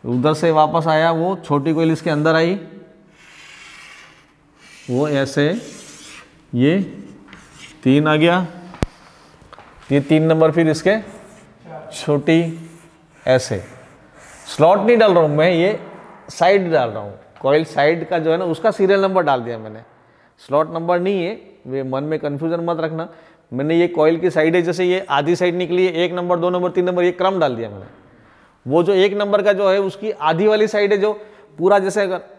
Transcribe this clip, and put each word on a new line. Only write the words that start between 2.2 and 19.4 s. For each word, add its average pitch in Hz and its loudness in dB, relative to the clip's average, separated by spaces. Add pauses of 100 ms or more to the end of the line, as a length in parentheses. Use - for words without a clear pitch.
आई, 170 2 (2250)
वो 135 0
ऐसे 143 0 (1040)
ये 143 2 (1040)
तीन 143 4
आ 151 2
गया, 170 2 (1400)
ये 143 4
तीन 156 2
नंबर 160 4
फिर 160 2
इसके 185 0 (960)
छोटी 165 0 (580)
ऐसे। 123 0 (840)
slot 175 4
नहीं 233 4
डाल 214 4
रहा 175 4
हूँ 151 2
मैं, 156 2
ये 180 0 (500)
side 185 2
डाल 127 0
रहा 107 -10
हूँ, 101 -14 (280)
coil 147 2
side 156 0
का 175 -2
जो 160 -2
है 165 0
ना 185 -4
उसका 165 -2
serial 196 2
number 185 0
डाल 135 0